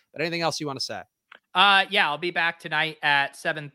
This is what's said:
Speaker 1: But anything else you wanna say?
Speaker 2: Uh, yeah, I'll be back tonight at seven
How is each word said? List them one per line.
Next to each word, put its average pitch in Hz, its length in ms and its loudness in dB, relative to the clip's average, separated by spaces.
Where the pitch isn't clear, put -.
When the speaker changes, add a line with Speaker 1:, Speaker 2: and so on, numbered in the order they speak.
Speaker 1:
But - 100 -8
anything 170 200 -4
else 160 180 -2
you 151 80 -6
wanna 131 140 -8
say? 101 200 -8
Speaker 2:
Uh, 190 360 6
yeah, 190 200 2
I'll 147 80 -4
be 175 140 -6
back 170 280 -2
tonight 156 420 -4
at 143 360 2
seven 151 380 -6